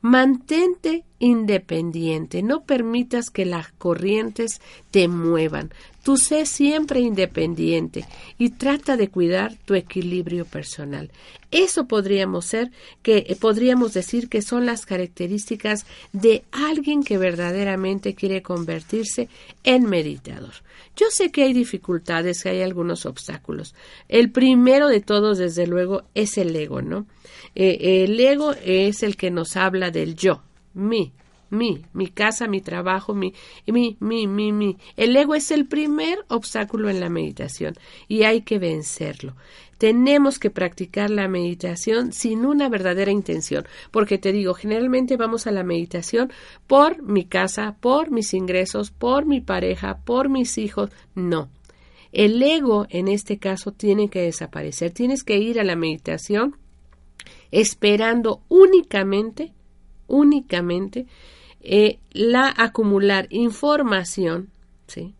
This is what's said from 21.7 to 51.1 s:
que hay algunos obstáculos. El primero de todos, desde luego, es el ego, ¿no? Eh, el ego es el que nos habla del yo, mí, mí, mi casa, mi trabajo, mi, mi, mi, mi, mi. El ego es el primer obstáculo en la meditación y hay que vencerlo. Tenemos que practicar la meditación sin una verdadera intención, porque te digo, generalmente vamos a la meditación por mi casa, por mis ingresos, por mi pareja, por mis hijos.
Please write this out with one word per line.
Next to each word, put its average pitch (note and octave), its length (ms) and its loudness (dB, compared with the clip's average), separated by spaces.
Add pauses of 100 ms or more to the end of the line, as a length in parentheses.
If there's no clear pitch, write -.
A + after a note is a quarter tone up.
que F#3 80 -4
hay F#3 100 -2
algunos F3 460 -4
obstáculos. - 680 -12 (340)
El A3+ 220 6
primero C4 580 6
de A3 120 4
todos, G#3 380 2
desde F3 280 -2
luego, F3+ 360 -2 (120)
es G#3 220 -2
el F3 180 -2
ego, D3 280 -6
¿no? F3 240 -6 (480)
Eh, F#3 500 2
el G#3+ 160 0
ego C#4+ 320 4 (100)
es F#3+ 400 0
el G3+ 140 -2
que F3+ 140 -4
nos F3 260 -6
habla F#3 340 -2
del D#3+ 260 -6
yo, F3+ 260 0 (320)
mí, G3+ 380 -4 (380)
mí, G3+ 320 -2 (100)
mi F3+ 160 -4
casa, A3 400 -2
mi G3 120 -2
trabajo, F#3 540 -4
mi, F#3+ 180 -4 (340)
mi, A#3 340 0
mi, A3 260 -2
mi, G#3 240 -2
mi. G#3 260 -2 (200)
El A#3+ 200 4
ego D4 200 4
es D4+ 160 -2
el D4+ 140 2
primer D#4 600 -2
obstáculo G#3+ 640 -4
en F#3+ 80 -2
la F3+ 100 -4
meditación D#3 640 -6 (340)
y G#3+ 160 2
hay A3 160 4
que G#3+ 180 -4
vencerlo. D#3 800 -6 (420)
Tenemos C4+ 600 4
que G#3 120 -2
practicar G3+ 600 -4
la G3+ 180 -2
meditación F3+ 840 -4
sin A3+ 320 -2
una C#4+ 240 2
verdadera G3 440 0
intención, E3 540 -4 (240)
porque G#3 280 0
te G3 140 -2
digo, F#3+ 220 0
generalmente B3 600 -2
vamos A3+ 300 -2
a A3 60 -2
la G3 100 -2
meditación F3 720 -4 (340)
por D4 360 6
mi G3+ 220 0
casa, F#3+ 560 -4
por D4 300 0
mis A3+ 240 -4
ingresos, F#3 560 -2
por C4+ 360 -2
mi C#4+ 140 0
pareja, F#3 640 -4
por B3+ 240 0
mis B3+ 300 -2
hijos. G#3 320 -4 (240)